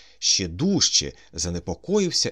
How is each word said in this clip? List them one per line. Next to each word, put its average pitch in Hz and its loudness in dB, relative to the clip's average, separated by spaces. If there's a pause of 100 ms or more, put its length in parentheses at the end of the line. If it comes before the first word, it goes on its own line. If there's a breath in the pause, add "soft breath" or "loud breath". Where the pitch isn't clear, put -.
(180 loud breath)
ще - 0
дужче 101 0 (200 loud breath)
занепокоївся 90 -2